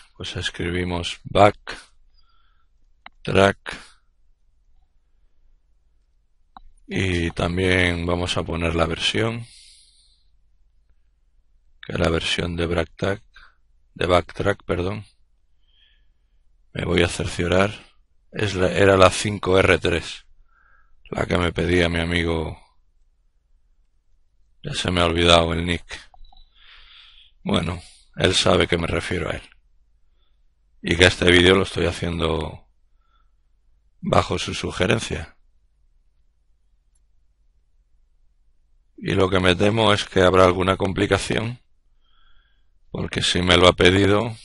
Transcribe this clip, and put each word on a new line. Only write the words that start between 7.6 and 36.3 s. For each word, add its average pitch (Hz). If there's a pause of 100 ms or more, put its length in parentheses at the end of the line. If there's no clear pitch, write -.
vamos 87
a 87
poner 82
la 82
versión, 113 (2250)
que -
es 98
la 82
versión 85
de 85
Backtrack, 87 (680)
de -
Backtrack, 92
perdón. 95 (1700)
Me -
voy 87
a 85
cerciorar. 90 (480)
Es 101
la, 90
era 98
la 92
cinco 95
R 92
tres, - (840)
la -
que 90
me 87
pedía 85
mi 85
amigo. 82 (2000)
Ya -
se -
me 90
ha 87
olvidado 85
el 85
nick. - (1300)
Bueno, 87 (360)
él 92
sabe 90
que 87
me 82
refiero 85
a -
él. - (1400)
Y 87
que 90
este 90
vídeo 90
lo 95
estoy 87
haciendo 82 (1300)
bajo 92
su -
sugerencia. 92 (3500)